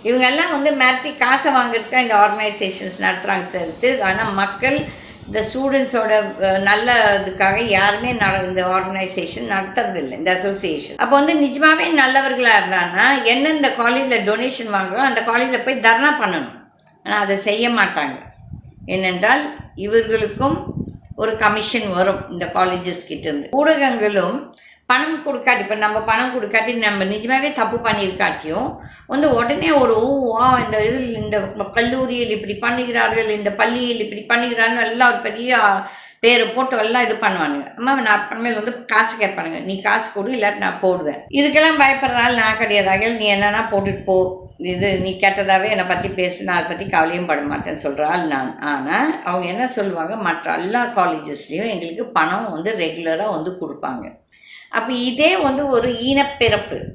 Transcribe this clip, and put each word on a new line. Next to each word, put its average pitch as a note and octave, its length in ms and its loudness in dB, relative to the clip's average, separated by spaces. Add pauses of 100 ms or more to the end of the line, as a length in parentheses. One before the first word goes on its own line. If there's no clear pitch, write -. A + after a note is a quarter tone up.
இவங்க B3+ 240 4
எல்லாம் D#4 240 2
வந்து D4 200 2
மிரட்டி C4 480 0
காசை C4 340 2
வாங்குறதுக்கு A#3 380 0
தான் B3+ 120 4
இந்த A3+ 120 0
ஆர்கனைசேஷன்ஸ் G#3 880 0
நடத்துறாங்க F#3 500 -2
தவிர்த்து, G3 520 -2
ஆனா G3 280 0
மக்கள் G3 480 0 (480)
இந்த G#3+ 140 -2
ஸ்டூடெண்ட்ஸோட, B3 720 0 (280)
அஹ், F#3+ 200 2
நல்ல G#3 560 4
இதுக்காக G3 480 0
யாருமே G#3 480 2
நட-, F#3+ 320 0
இந்த F#3 220 -2
ஆர்கனைசேஷன் F#3+ 840 -4
நடத்துறது F#3+ 460 -2
இல்ல, C#3 180 -6
இந்த F3+ 180 0
அசோசியேஷன். F#3 640 -4
அப்போ B3 200 2
வந்து D4 180 4
நிஜமாவே D#4 580 4
நல்லவர்களா C4 680 4
இருந்தாங்கன்னா F#3+ 680 2
என்ன C4 240 2
இந்த D4 200 2
காலேஜ்ல A#3+ 560 0
டொனேஷன் A3+ 480 -2
வாங்குறோம், G3 360 0
அந்த A#3 120 0
காலேஜ்ல A#3+ 440 0
போய் B3+ 200 -2
தர்ணா A#3+ 340 6
பண்ணணும். F3 360 -2 (500)
ஆனா G#3 140 -2
அதை G3 180 0
செய்ய A3 320 0
மாட்டாங்க. F3+ 480 0 (720)
ஏனென்றால் F#3+ 560 2 (320)
இவர்களுக்கும் A3 840 0 (600)
ஒரு A3 200 -2
கமிஷன் G#3+ 560 0
வரும் F#3 380 0
இந்த F3 160 -6
காலேஜஸ் F3+ 600 -2
கிட்ட D3+ 220 -8
இருந்து. C#3+ 240 -4
ஊடகங்களும் A#3+ 840 2 (500)
பணம் D4+ 400 0
கொடுக்காட்டி, B3 320 0
இப்ப G3 160 -4
நம்ம G#3+ 240 0
பணம் A3+ 340 0
கொடுக்காட்டி, A3 420 -2
நம்ம G#3 300 0
நிஜமாவே A#3+ 480 0
தப்பு A3+ 240 -2
பண்ணிருக்காட்டியும் G3+ 920 -2 (380)
வந்து C#4 280 2
உடனே C#4+ 380 2
ஒரு, B3 240 4
"ஓ, B3+ 360 2
வா, B3 260 6
இந்த G#3+ 260 0
இதில், A#3+ 300 -2
இந்த G#3+ 240 -2 (340)
கல்லூரியில் A#3+ 580 0
இப்படி G#3 300 -4
பண்ணுகிறார்கள், A#3 680 0
இந்த G#3 220 -2
பள்ளியில் A#3 500 0
இப்படி G#3 240 -6
பண்ணுகிறான்னு" A#3 560 0
எல்லாம் A#3+ 320 4
ஒரு A#3 100 -4
பெரிய A#3 360 0 (600)
பேரை A#3 260 6
போட்டு B3+ 320 -2
எல்லாம் A#3 260 2
இது A3 100 0
பண்ணுவானுங்க. E3 640 -2
அம்மா, C4 240 0
நான் G#3+ 180 4
அப்புறமேல் A3+ 360 -4
வந்து G#3+ 300 -6
காசு A3+ 320 0
கேட்பானுங்க, E3+ 460 -4
"நீ F#3+ 180 -6
காசு A3 320 0
கொடு, G#3 200 -4
இல்லாட்டி G#3 240 0
நான் F#3 240 -4
போடுவேன்." F3+ 400 0 (100)
இதுக்கெல்லாம் D4+ 500 4
பயப்படுற C4+ 340 2
ஆள் A#3+ 200 2
நான் A3 220 2
கிடையாது. G#3 320 2
"அகில், A3 280 0
நீ G#3+ 160 2
என்னன்னா G#3 380 2
போட்டுட்டு G3 340 -2
போ, F#3+ 120 2 (420)
இது F#3 400 -2
நீ F#3 120 -2 (100)
கெட்டதாவே G3 500 2
என்னை F#3+ 140 0
பத்தி F3+ 240 -2
பேசு, F#3 360 -4
நான் F3+ 120 -2
அதை E3 120 -2
பத்தி F3+ 220 -8
கவலையும் E3+ 360 2
பட D3+ 140 0
மாட்டேன்னு" D3 440 -6
சொல்ற C#3+ 180 -4
ஆள் E3+ 240 0
நான். C3+ 340 -4
ஆனா D3+ 640 -2
அவங்க F3+ 240 -2
என்ன A#3 200 -2
சொல்லுவாங்க, G3 480 -4
"மற்ற E3 380 -4
எல்லா G3 320 -2
காலேஜஸ்லயும் E3+ 840 -2
எங்களுக்கு E3+ 340 -6
பணம் F#3+ 460 -2
வந்து E3+ 280 -4
ரெகுலரா E3 520 -2
வந்து E3+ 300 -6
கொடுப்பாங்க." C3+ 460 -8 (640)
அப்ப A#3+ 220 -2
இதே B3+ 440 2
வந்து C#4+ 320 0
ஒரு B3 240 2
ஈனப்பிறப்பு, A#3+ 840 0 (160)